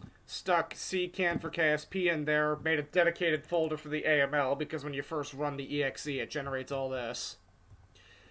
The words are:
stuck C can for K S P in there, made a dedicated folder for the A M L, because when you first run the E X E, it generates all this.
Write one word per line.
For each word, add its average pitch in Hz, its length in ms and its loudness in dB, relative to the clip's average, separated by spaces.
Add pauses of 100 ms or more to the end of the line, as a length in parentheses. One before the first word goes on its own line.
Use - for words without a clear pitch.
(240)
stuck - 520 0
C 180 320 -2
can 175 320 0
for 160 100 -6
K 156 200 2
S 151 140 0
P 180 240 0
in 156 180 2
there, 151 360 4
made 160 160 2
a 143 60 0
dedicated 170 600 2
folder 160 320 0
for 147 120 -12
the 151 160 -2
A 147 180 6
M 139 120 2
L, 139 200 4
because 143 300 -4
when 143 100 -6
you 139 80 -4
first 143 320 -6
run 143 220 -2
the 135 200 -6
E 143 60 2
X 135 240 -4
E, 139 140 -2
it 113 100 -6
generates 135 400 -4
all 135 180 0
this. 123 500 -6 (920)